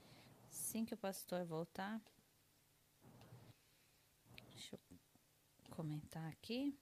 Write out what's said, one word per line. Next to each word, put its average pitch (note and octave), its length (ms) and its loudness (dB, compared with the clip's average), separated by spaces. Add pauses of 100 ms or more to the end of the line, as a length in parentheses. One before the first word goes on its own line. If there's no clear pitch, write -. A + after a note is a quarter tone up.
(480)
Assim - 380 2
que A3+ 80 0
o - 20 0
pastor F#3 480 2
voltar. F3+ 560 2 (2500)
Deixa - 260 -8
eu - 60 -10 (880)
comentar D#3 600 0
aqui. C#4 500 4